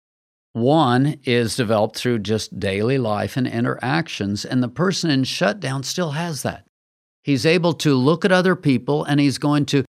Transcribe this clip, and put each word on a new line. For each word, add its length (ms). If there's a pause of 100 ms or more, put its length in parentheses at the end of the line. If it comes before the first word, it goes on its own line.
(540)
One 680
is 320
developed 400
through 240
just 400
daily 380
life 400
and 100
interactions, 960
and 180
the 60
person 420
in 140
shutdown 600
still 280
has 320
that. 220 (580)
He's 220
able 280
to 220
look 300
at 60
other 240
people, 480
and 160
he's 180
going 300
to 260